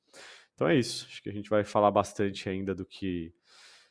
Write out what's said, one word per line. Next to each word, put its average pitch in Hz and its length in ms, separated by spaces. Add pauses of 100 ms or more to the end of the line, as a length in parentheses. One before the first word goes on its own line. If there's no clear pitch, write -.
(540)
Então 147 140
é 165 80
isso, - 320
acho - 140
que 101 80
a - 20
gente 104 160
vai 104 160
falar 104 260
bastante 101 580
ainda 95 260
do 90 100
que, 87 480 (580)